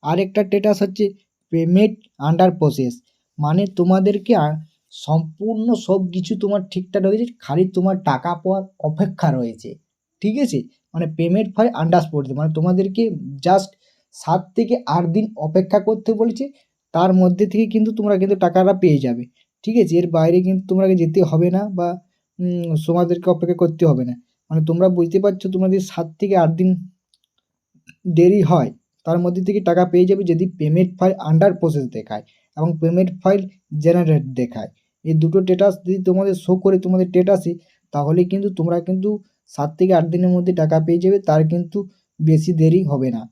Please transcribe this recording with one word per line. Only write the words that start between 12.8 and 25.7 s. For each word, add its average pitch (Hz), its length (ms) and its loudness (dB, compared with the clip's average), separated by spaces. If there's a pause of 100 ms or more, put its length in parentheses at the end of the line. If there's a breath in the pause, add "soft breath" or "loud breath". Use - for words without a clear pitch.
just 190 320 0 (440)
সাত 180 280 -2 (120)
থেকে 233 200 0 (120)
আট 165 240 0
দিন 214 160 0 (100)
অপেক্ষা 170 440 0
করতে 220 320 -4
বলেছে, 226 320 -2 (500 soft breath)
তার 180 180 2
মধ্যে 185 340 4
থেকে 214 200 0
কিন্তু 220 260 0
তোমরা 208 260 0
কিন্তু 196 180 0
টাকাটা 185 380 2
পেয়ে 170 240 2
যাবে, 123 260 -4 (400)
ঠিক 220 140 -2
আছে। 165 180 2
এর 175 140 2
বাইরে 165 300 2
কিন্তু 185 260 -2
তোমাকে 190 300 2
যেতে 165 260 0
হবে 160 280 2
না 190 180 0
বা, 175 200 -4 (500)
উম, 175 320 -4 (140)
তোমাদেরকে 175 460 0
অপেক্ষা 175 260 0
করতে 170 300 0
হবে 127 180 2
না। 123 100 -6 (360)
মানে 160 140 0
তোমরা 170 240 0
বুঝতে 175 320 0
পারছো 196 280 -2
তোমরা 185 200 -2
যদি 190 180 0